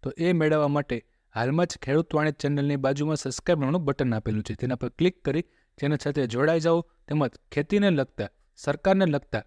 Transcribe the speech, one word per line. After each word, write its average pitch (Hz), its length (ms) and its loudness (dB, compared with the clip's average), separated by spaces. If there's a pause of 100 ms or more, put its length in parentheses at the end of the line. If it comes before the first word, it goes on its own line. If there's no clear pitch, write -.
તો 139 140 -6
એ 175 160 2
મેળવવા 156 340 2
માટે 143 380 -2 (300)
હાલમાં 135 300 0
જ - 120 -10
ખેડૂત 156 380 0
વાણી 151 160 2
ચેનલની 143 440 -2
બાજુમાં 143 400 0
સબસ્ક્રાઇબ 151 440 -2
નામનું 147 260 0
બટન 139 280 0
આપેલું 107 300 -2
છે, - 100 -8
તેના 123 220 -4
પર 123 140 -6
ક્લિક 175 320 -2
કરી 151 200 -2 (360)
ચેનલ 143 200 -2
સાથે 139 300 -2
જોડાઈ 143 320 2
જાઓ, 165 220 2 (260)
તેમજ 160 240 0 (200)
ખેતીને 202 380 2
લગતા, 135 380 -2 (280)
સરકારને 190 500 0
લગતા 143 420 -2